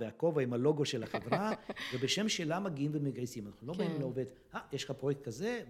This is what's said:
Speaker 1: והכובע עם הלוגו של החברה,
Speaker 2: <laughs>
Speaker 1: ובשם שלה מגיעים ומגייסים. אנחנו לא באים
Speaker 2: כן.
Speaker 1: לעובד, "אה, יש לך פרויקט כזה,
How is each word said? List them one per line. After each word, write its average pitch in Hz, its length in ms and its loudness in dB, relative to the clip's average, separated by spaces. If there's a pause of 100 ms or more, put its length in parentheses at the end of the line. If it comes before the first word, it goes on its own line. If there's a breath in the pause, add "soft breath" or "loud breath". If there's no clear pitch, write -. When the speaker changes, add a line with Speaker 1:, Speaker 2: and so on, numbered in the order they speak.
Speaker 1:
והכובע 151 420 2
עם 123 100 2
הלוגו 143 320 4
של 123 180 -2
החברה, 202 500 0 (200)
Speaker 2:
<laughs> - 220 -6
Speaker 1:
ובשם 135 340 2
שלה 170 320 0
מגיעים 151 340 0
ומגייסים. 123 520 -2
אנחנו 101 200 -12
לא 160 80 -4
באים 175 180 0
Speaker 2:
כן. 147 80 -2
Speaker 1:
לעובד, 127 240 0 (300 loud breath)
"אה, 226 60 -4 (120)
יש 208 120 -2
לך - 60 -8
פרויקט 139 320 -2
כזה, 196 480 -4